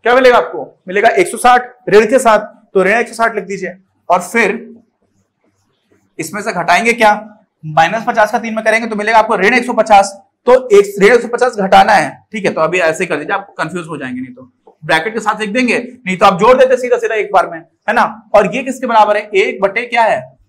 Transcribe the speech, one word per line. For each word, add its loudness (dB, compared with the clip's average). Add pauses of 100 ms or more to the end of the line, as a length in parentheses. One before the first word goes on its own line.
क्या 2
मिलेगा 6
आपको? -4 (200)
मिलेगा 0
एक 0
सौ -10
साठ, 2 (160)
ऋण 4
के 0
साथ, 2 (360)
तो 2
ऋण 0
एक 0
सौ -18
साठ -2
लिख -8
दीजिए। -10 (320)
और 2
फिर -4 (1400)
इसमें -10
से -6
घटाएंगे 0
क्या? 4 (540)
माइनस 0
पचास 0
का -2
तीन -6
में -6
करेंगे 0
तो -8
मिलेगा 2
आपको 2
ऋण 2
एक 0
सौ -6
पचास, 2 (340)
तो 4 (160)
एक, 4
ऋण 6
एक 4
सौ -10
पचास -2
घटाना 4
है, 0 (220)
ठीक -10
है। -2
तो -6
अभी 0
ऐसे -2
ही -8
कर -4
दीजिए, -6
आप -10
confuse -8
हो -12
जाएंगे -10
नहीं -14
तो, -20 (340)
Bracket -2
के -6
साथ -4
लिख -6
देंगे, -2 (280)
नहीं -4
तो 2
आप 2
जोड़ 6
देते 2
सीधा -2
सीधा -4
एक -4
बार 2
में, -14
है -8
ना? 2 (300)
और 4
ये -6
किसके -8
बराबर 2
है? -6
एक 0
बटे -4
क्या 0
है? 0 (280)